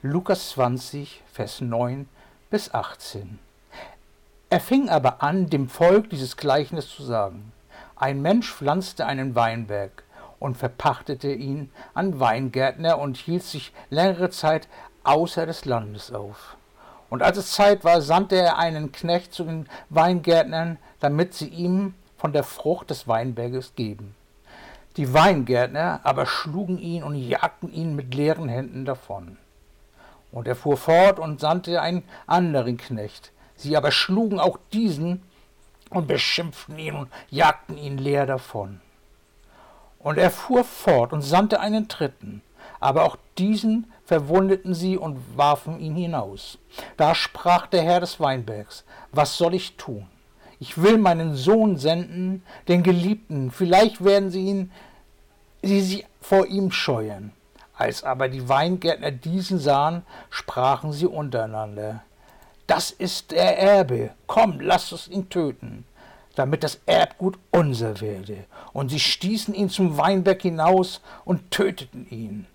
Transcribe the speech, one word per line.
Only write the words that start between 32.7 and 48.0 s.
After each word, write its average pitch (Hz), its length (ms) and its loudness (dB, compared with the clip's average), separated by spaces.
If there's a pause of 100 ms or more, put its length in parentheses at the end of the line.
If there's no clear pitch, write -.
Knecht. - 520 -12 (260)
Sie 147 200 -4
aber 147 140 2
schlugen 196 500 0
auch 180 180 0 (140)
diesen 180 500 -2 (680)
und 175 180 -2
beschimpften 156 720 -4
ihn 156 160 -8
und 143 180 -10 (160)
jagten 156 480 0
ihn 139 220 -8
leer 143 260 0
davon. 107 560 -6 (1160)
Und 151 180 -4
er 175 140 4
fuhr 247 340 0
fort 127 480 2
und 151 80 -2
sandte 185 400 2
einen 214 280 -2
dritten. 104 520 -8 (400)
Aber 143 240 4
auch - 140 0 (180)
diesen 220 560 0 (140)
verwundeten 185 640 2
sie 185 240 -2
und 160 220 -6 (180)
warfen 147 420 2
ihn 156 160 -6
hinaus. 147 640 -6 (400)
Da 160 180 4
sprach - 520 0
der 175 160 2
Herr 175 180 4